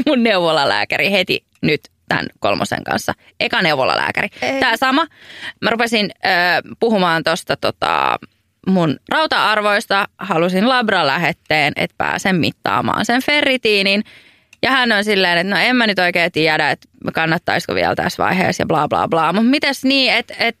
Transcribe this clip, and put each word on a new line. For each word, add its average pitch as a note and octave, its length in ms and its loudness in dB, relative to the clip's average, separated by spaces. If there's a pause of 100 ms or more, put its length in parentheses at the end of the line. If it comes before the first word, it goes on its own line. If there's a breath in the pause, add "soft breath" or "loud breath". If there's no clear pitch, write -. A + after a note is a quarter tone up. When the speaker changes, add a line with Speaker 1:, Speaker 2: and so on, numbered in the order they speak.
Speaker 1:
mun C4 180 2
neuvolalääkäri D#3+ 880 0
heti F#3 340 -2 (160)
nyt D3+ 200 0 (280)
tän - 160 -2 (140)
kolmosen G2+ 440 -2
kanssa. - 300 -4 (260 soft breath)
Eka A#3 220 -2
neuvolalääkäri. C3 680 0 (140)
Speaker 2:
Ei. C4+ 180 -4
Speaker 1:
Tää A#3+ 180 0
sama. C4+ 300 0 (540 loud breath)
Mä G#3 80 0
rupesin, A3+ 400 0 (160)
ö, - 40 2 (500)
puhumaan F3+ 440 2
tosta, D#3+ 340 -2
tota, C#2 600 0 (500)
mun E3+ 320 2 (100)
rauta-arvoista. G#3 960 0 (120)
Halusin F#3 520 0
labralähetteen, E3 1040 0
et - 220 -4
pääsen E2 380 -2
mittaamaan - 720 -2
sen B3 180 0
ferritiinin. A3 800 0 (600 loud breath)
Ja A#3+ 80 2
hän B3 200 2
on G3+ 120 2
silleen, F#3+ 340 2
että F#3+ 160 0
no F3 60 0
en A#3 160 2
mä A#3 120 2
nyt F#3 120 0
oikein F3 320 2
tiedä, D#3 400 2
että - 160 -8 (260)
kannattaisiko D#3+ 600 -2
vielä F2 200 0
tässä - 280 -2
vaiheessa E3+ 380 0
ja - 60 0
bla D3 200 0
bla G2 200 0
bla. D#3+ 260 0
Mut A3+ 160 2
mites C#4+ 340 0
niin, C4 300 2
että A#3 260 -4
et, A#3 220 -2